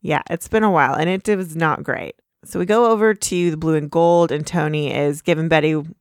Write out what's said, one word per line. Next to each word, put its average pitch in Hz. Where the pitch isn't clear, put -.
Yeah, 147
it's 170
been 220
a 208
while, 139
and 160
it 190
was 175
not 160
great. -
So -
we 180
go 226
over 220
to 175
the 156
Blue 156
and 151
Gold, 170
and 151
Tony 151
is 143
giving 160
Betty 156